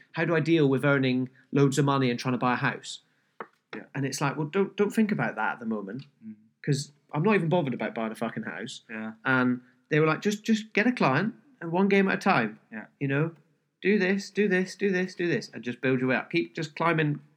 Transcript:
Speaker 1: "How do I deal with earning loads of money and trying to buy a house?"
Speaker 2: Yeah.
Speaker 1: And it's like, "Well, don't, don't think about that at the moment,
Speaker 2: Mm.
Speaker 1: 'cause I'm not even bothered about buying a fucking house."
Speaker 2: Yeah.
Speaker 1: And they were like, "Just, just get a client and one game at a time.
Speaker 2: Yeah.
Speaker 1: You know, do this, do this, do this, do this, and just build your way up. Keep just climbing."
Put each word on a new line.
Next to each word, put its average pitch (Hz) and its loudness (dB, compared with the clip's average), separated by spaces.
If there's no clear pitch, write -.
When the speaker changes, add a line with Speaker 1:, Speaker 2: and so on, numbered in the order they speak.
Speaker 1:
"How 165 -2
do 170 0
I 160 2
deal 156 4
with 131 2
earning 131 2
loads 143 4
of 147 4
money 139 2
and 120 -2
trying 127 -2
to 123 -2
buy 123 2
a - 0
house?" - -6
Speaker 2:
Yeah. 101 -12
Speaker 1:
And 135 -2
it's 139 -6
like, 139 0
"Well, 156 -4
don't, 196 -2
don't 208 2
think 214 2
about 117 0
that 107 -2
at - -12
the 117 -12
moment, 110 -6
Speaker 2:
Mm. 110 -14
Speaker 1:
'cause - -2
I'm 151 -2
not 208 4
even 165 0
bothered 147 0
about 110 -6
buying 113 -4
a - -12
fucking - -6
house." 98 -12
Speaker 2:
Yeah. 110 -10
Speaker 1:
And 127 2
they 151 2
were 156 4
like, 156 0
"Just, 208 -2
just 220 0
get 208 2
a 247 2
client 180 2
and 170 -8
one 190 2
game 196 4
at 190 0
a 190 -2
time. 131 0
Speaker 2:
Yeah. 107 -14
Speaker 1:
You 143 -2
know, 147 0
do 202 4
this, 190 0
do 202 2
this, 185 0
do 202 -2
this, 185 -2
do 175 -2
this, 123 -2
and 117 -12
just 120 -8
build 131 2
your 127 0
way 127 2
up. - -6
Keep 170 -2
just 160 -6
climbing." 160 0